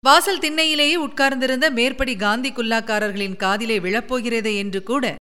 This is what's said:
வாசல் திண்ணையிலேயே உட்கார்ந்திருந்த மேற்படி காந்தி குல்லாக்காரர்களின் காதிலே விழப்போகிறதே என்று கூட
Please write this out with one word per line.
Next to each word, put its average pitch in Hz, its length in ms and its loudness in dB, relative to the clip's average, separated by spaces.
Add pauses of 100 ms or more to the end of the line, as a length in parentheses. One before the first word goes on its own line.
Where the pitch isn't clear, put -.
வாசல் 339 380 6
திண்ணையிலேயே 311 560 2
உட்கார்ந்திருந்த 269 720 0
மேற்படி 254 460 0
காந்தி 214 340 0
குல்லாக்காரர்களின் 214 880 -2
காதிலே 208 420 0
விழப்போகிறதே 226 760 -2
என்று 196 260 -4
கூட 233 320 -2 (120)